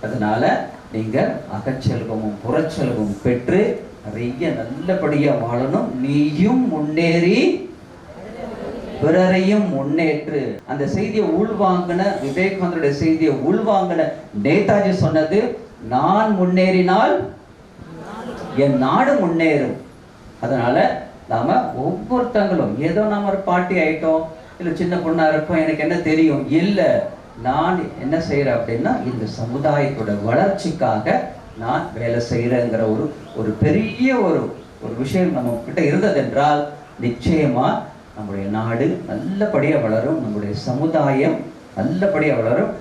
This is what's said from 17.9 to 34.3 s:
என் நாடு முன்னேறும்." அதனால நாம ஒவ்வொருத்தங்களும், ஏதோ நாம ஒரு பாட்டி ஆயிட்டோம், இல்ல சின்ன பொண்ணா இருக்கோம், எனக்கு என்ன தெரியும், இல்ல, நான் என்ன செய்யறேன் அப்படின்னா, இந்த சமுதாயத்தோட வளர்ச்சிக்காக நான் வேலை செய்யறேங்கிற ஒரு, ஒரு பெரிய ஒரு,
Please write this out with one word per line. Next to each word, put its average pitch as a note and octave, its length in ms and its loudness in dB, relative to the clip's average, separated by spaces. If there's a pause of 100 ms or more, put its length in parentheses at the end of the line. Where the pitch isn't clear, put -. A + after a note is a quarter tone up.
என் C#3 220 4
நாடு - 360 2
முன்னேறும்." E3 640 2 (640)
அதனால A#2+ 640 2 (260)
நாம B2 500 0
ஒவ்வொருத்தங்களும், F#3 1000 0
ஏதோ F#3+ 220 2
நாம G3+ 260 0
ஒரு F#3+ 80 0
பாட்டி F3+ 380 0
ஆயிட்டோம், D#3+ 480 2 (360)
இல்ல E3+ 160 -2
சின்ன F3+ 220 0
பொண்ணா D#3+ 320 2
இருக்கோம், D#3 280 0
எனக்கு D3+ 220 0
என்ன D#3+ 160 0
தெரியும், D#3 560 2
இல்ல, F3+ 580 2 (340)
நான் D#3+ 380 2 (200)
என்ன D3 180 0
செய்யறேன் C#3 380 0
அப்படின்னா, C3+ 480 0
இந்த A#2 200 -4
சமுதாயத்தோட A#2 1000 -2
வளர்ச்சிக்காக B2+ 960 0 (380)
நான் A2 280 -4 (120)
வேலை A#2 320 -2
செய்யறேங்கிற A#2+ 440 0
ஒரு, A2 380 0 (240)
ஒரு G#2+ 240 -2
பெரிய A3 560 2
ஒரு, E3 400 0 (260)